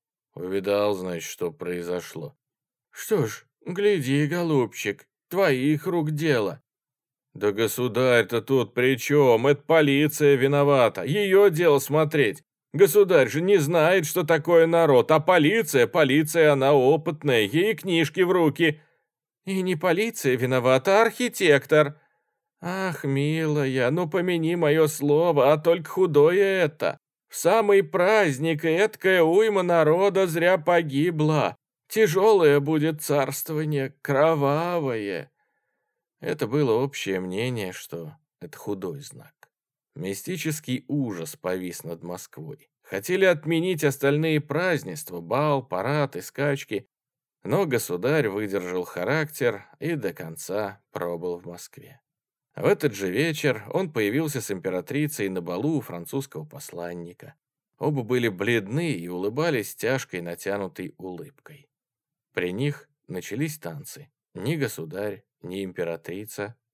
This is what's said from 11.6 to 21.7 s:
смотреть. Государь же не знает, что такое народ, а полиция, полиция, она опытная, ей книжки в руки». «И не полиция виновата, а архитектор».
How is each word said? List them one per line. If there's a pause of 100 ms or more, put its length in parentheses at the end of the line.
смотреть. (300)
Государь
же
не
знает,
что
такое
народ,
а
полиция,
полиция,
она
опытная,
ей
книжки
в
руки». (640)
«И
не
полиция
виновата,
а
архитектор». (640)